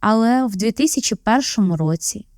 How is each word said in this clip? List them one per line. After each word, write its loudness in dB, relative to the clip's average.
Але 2
в -4
дві 0
тисячі -2
першому 0
році -4